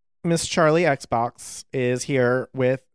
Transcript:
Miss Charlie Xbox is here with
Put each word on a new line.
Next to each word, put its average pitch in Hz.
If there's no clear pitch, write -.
Miss 165
Charlie 165
Xbox -
is 123
here 127
with 131